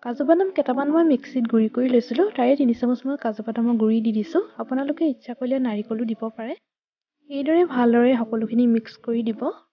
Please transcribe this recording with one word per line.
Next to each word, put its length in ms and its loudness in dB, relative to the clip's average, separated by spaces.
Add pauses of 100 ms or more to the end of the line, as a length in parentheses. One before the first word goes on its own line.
কাজু 220 -4
বাদাম 260 2
কেইটামান 400 -2
মই 120 2
মিক্সিত 460 0
গুড়ি 200 2
কৰি 200 -2
লৈছিলোঁ, 420 2
তাৰে 240 2
তিনি 180 2
চামুচ 320 -2
মই 120 -4
কাজু 260 -6
বাদামৰ 340 -2
গুড়ি 240 2
দি 100 0
দিছোঁ। 300 -2 (160)
আপোনালোকে 500 -4
ইচ্ছা 260 -6
কৰিলে 260 -2
নাৰিকলো 460 -4
দিব 240 -6
পাৰে। 240 -10 (760)
এইদৰে 360 2
ভালদৰে 500 4
সকলোখিনি 520 0
মিক্স 340 0
কৰি 220 -2
দিব। 180 -4 (320)